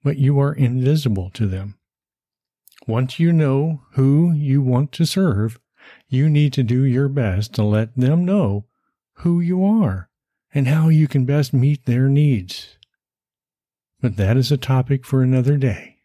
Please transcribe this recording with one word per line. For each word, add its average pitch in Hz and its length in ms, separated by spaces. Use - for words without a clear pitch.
But 139 140
you 139 220
are 143 140
invisible 127 800
to 110 100
them. 98 320
Once 127 320
you 165 120
know 151 520
who 147 400
you 143 280
want 127 320
to 165 120
serve, 117 540
you 135 180
need 147 260
to 135 100
do 123 200
your 135 240
best 107 460
to 110 100
let 107 320
them 147 300
know 117 400
who 170 220
you 180 240
are 185 460
and 139 140
how 160 220
you 156 180
can 135 160
best 139 300
meet 139 320
their 131 240
needs. 139 680
But 98 160
that 104 200
is 131 140
a 143 60
topic 131 480
for 131 160
another 131 340
day. 131 500